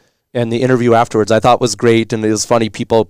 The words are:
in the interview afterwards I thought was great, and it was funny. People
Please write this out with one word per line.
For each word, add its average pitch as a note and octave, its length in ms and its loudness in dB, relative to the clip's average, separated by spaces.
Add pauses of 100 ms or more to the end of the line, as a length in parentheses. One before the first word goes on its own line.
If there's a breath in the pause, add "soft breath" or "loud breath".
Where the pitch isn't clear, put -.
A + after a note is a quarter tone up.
(340)
in A#2+ 160 -4
the A#2 120 -2
interview B2 320 2
afterwards A2+ 380 0
I A2 80 2
thought B2 200 2
was B2 140 -2
great, A2+ 380 0
and A2 120 -4
it G#2+ 60 0
was G#2+ 140 -2
funny. A#2 240 0
People A2+ 420 -2